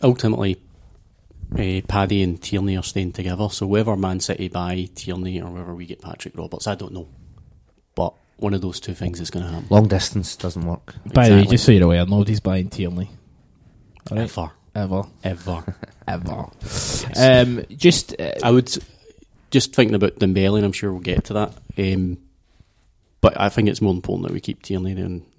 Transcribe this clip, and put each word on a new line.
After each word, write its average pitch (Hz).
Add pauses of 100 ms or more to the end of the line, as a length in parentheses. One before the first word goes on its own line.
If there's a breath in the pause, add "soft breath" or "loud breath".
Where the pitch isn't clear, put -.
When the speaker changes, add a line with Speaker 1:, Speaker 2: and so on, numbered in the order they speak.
Speaker 1:
ultimately, 117 (960)
eh, 95
Paddy 98
and 90
Tierney 98
are 92
staying 92
together. 92
So -
whether 104
Man 92
City 95
buy 90
Tierney 90
or 85
whether 87
we 87
get -
Patrick -
Roberts, 85
I 101
don't 92
know. 90 (840)
But - (240)
one 104
of 98
those 90
two -
things 90
is -
gonna 87
happen. 82
Speaker 2:
Long 104
distance 98
doesn't 85
work. - (180)
Speaker 3:
By 120
the 104
way, -
Speaker 1:
Exactly. 104
Speaker 3:
just 117
so 120
you're 92
aware, 87
nobody's 101
buying 95
Tierney. 90 (1000)
All 107
right? 113
Speaker 1:
Ever. 85 (240)
Speaker 3:
Ever. 95 (200)
Speaker 1:
Ever. 87 (140)
Speaker 3:
<laughs> -
Ever. - (100)
Speaker 1:
Yes. - (300)
Speaker 3:
Um, 120 (100)
just, -
uh, 78 (100)
Speaker 1:
I 117
would, 123 (840)
just -
thinking 110
about 101
Dembele, 95
and 104
I'm 98
sure 98
we'll 92
get 92
to -
that. 104 (240)
Um, 92 (1040)
but -
I 101
think 107
it's 98
more 98
important 90
that 85
we 92
keep -
Tierney 95
than, 90 (140)